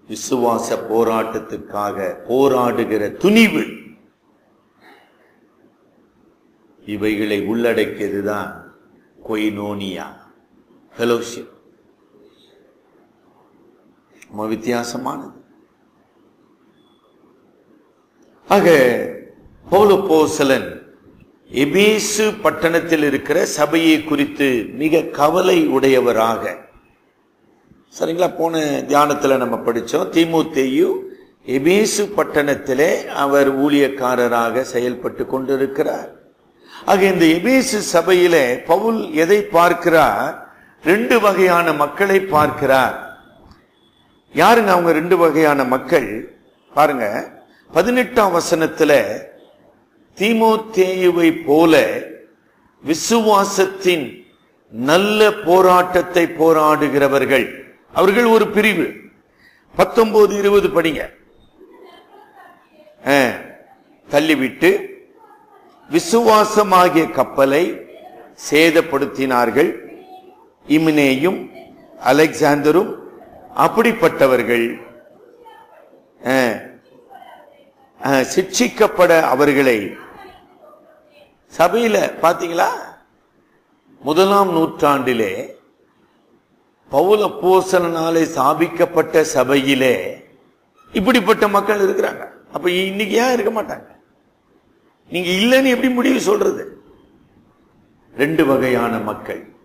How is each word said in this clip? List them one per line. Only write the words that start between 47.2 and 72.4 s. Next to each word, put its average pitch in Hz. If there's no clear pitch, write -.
பதினெட்டாம் 226
வசனத்துல, 147
தீமோத்தேயுவை 185
போல 139
விசுவாசத்தின் 190
நல்ல 196
போராட்டத்தை 180
போராடுகிறவர்கள், 143
அவர்கள் 202
ஒரு 226
பிரிவு. 202
பத்தொன்பது, 208
இருபது 202
படிங்க. 160
ஆ, 135
தள்ளிவிட்டு 151
விசுவாசமாகிய 196
கப்பலை 139
சேதப்படுத்தினார்கள். 139
இமினேயும் 151
அலெக்சாந்தரும் 147